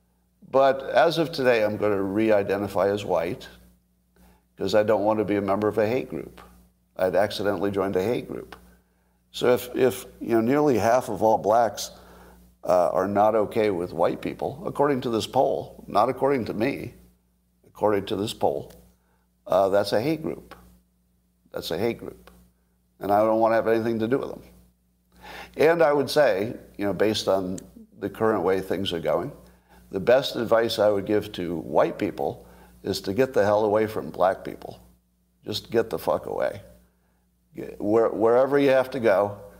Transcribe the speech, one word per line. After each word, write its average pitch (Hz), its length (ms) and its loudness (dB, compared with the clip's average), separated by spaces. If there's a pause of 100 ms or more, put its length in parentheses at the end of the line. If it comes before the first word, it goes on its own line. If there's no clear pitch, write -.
(500)
But 135 400 4
as 156 280 4
of 147 140 -2
today, 123 320 2
I'm 104 120 0
gonna 101 260 0
re-identify 101 880 2
as 104 160 -2
white 90 440 -4 (1080)
'cause 95 180 -2
I 107 80 6
don't 107 220 2
want 107 140 2
to 107 60 0
be 101 120 0
a 101 60 0
member 98 260 0
of 104 100 -2
a 107 80 2
hate 123 220 -4
group. - 320 -12 (560)
I'd 92 200 0
accidentally 101 540 0
joined 95 260 -2
a 92 60 2
hate 117 260 -4
group. - 280 -14 (720)
So 123 240 2
if, - 200 -4
if, - 320 0 (140)
you - 100 -6
know, 113 100 4
nearly 135 380 2
half 117 300 2
of 95 140 -6
all 110 160 4
blacks, 107 520 0 (760)
uh, 87 280 4
are 92 160 0
not 104 260 2
okay 107 360 0
with 87 220 -4
white 85 280 -2
people, 85 460 -8
according 143 360 0
to 127 80 -4
this 107 160 -2
poll, 127 640 -2
not 110 200 2
according 131 380 -2
to - 80 -6
me, 113 400 -4 (720)
according 101 400 -2
to 107 100 -4
this 104 180 -4
poll, 71 360 -4 (760)
uh, 95 220 2
that's 101 240 0
a 104 80 2
hate 156 220 -2
group. - 320 -10 (1000)
That's - 180 -8
a 82 80 -4
hate 117 200 -4
group. - 320 -16 (680)
And 95 100 -2
I 104 100 4
don't 110 200 2
wanna 113 160 4
have 110 120 0
anything 113 320 0
to 110 80 0
do 135 100 0
with - 100 -8
them. - 140 -14 (1120)
And 165 260 4
I 147 100 4
would 143 160 0
say, 113 480 2 (220)
you 101 60 -4
know, 101 80 -2
based 104 360 0
on 95 300 -2 (400)
the 101 100 -4
current 110 340 0
way 95 180 2
things 95 320 -4
are 82 80 -4
going, 85 320 -2 (580)
the 98 100 -6
best 123 360 2
advice 113 420 0
I 104 120 4
would 98 140 0
give 104 280 -2
to 87 240 -6
white 80 420 0
people 85 480 -6 (360)
is 101 200 -4
to 101 120 -4
get 131 200 0
the 104 100 4
hell 104 200 2
away 107 220 2
from 95 240 -8
black 92 340 0
people. - 360 -14 (640)
Just 107 260 -8
get 113 200 0
the 82 80 -4
fuck - 280 -2
away. - 360 -6 (920)
Get, - 260 -12
where, 110 280 2
wherever 123 500 2
you 139 120 4
have 131 220 2
to 135 80 -6
go, 104 380 2 (220)